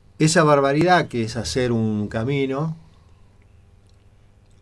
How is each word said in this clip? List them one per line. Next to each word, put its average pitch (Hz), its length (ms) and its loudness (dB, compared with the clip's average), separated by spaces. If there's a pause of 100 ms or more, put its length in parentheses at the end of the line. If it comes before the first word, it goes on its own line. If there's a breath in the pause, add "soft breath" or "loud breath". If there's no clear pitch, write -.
(180)
Esa 160 260 2
barbaridad 147 640 4
que 117 140 -4
es 110 120 -8
hacer 123 360 -2
un 110 360 -2
camino, 135 680 -4 (1900)